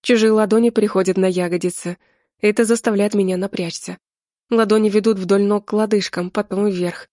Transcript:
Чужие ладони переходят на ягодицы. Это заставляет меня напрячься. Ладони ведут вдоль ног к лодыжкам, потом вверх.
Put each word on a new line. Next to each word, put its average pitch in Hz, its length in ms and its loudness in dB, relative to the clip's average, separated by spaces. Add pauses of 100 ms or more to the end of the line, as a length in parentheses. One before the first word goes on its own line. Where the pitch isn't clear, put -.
Чужие 220 320 2
ладони 214 380 2
переходят 190 480 0
на 190 80 2
ягодицы. 175 720 -4 (440)
Это 214 220 2
заставляет 208 500 0
меня 185 220 0
напрячься. 180 600 -8 (520)
Ладони 214 400 2
ведут 208 260 2
вдоль 196 280 0
ног 208 220 0
к - 60 -8
лодыжкам, 208 560 -2
потом 208 400 -2
вверх. 180 440 -4